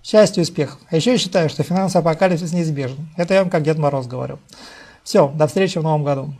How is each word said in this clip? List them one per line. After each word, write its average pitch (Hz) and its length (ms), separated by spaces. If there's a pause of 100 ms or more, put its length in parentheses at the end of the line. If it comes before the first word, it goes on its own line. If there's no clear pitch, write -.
Счастья 202 380
и - 20
успехов. - 380 (100)
А 165 60
еще 220 160
я 226 60
считаю, 175 300
что - 140
финансовый 180 380
апокалипсис 170 520
неизбежен. 151 640
Это 175 180
я 190 60
вам 180 100
как 165 120
Дед 156 160
Мороз 143 280
говорю. 127 320 (680)
Все, 165 240
до 151 180
встречи 190 320
в 156 40
Новом 156 200
году. 143 380